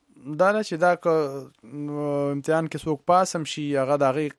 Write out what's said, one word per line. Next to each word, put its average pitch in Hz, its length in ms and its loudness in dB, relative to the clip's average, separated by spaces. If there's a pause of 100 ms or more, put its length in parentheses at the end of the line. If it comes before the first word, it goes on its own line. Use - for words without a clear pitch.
(180)
دا 156 340 2
نه 214 100 -2
چې 185 120 -6
دا 175 200 4
که، 165 180 0 (520)
نو، 147 400 -8 (260)
امتحان 156 360 0
کې 151 180 -8
څوک 156 220 -2
پاس 180 300 4
هم 160 80 -4
شي، 143 320 -4
هغه 135 200 2
د 143 60 0
هغې، 143 260 2 (100)